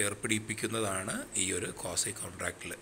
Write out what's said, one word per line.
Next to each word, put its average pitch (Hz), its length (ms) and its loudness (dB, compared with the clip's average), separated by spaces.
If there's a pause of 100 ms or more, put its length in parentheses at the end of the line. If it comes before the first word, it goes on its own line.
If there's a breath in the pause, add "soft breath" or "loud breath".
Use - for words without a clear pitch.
ഏർപ്പെടിപ്പിക്കുന്നതാണ് 107 1120 0 (280)
ഈ - 20 0 (120)
ഒരു 92 120 -2 (100)
quasi 90 400 0
കോൺട്രാക്റ്റിൽ 90 600 -4